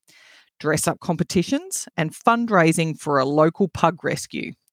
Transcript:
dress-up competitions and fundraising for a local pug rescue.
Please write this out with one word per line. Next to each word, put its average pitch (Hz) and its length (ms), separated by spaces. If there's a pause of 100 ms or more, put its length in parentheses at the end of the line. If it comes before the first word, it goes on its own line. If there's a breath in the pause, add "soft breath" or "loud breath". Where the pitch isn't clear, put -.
(580 soft breath)
dress-up 156 420
competitions - 840 (120)
and 156 160
fundraising 175 840
for 143 200
a 131 80
local 156 420
pug - 340
rescue. - 520 (180)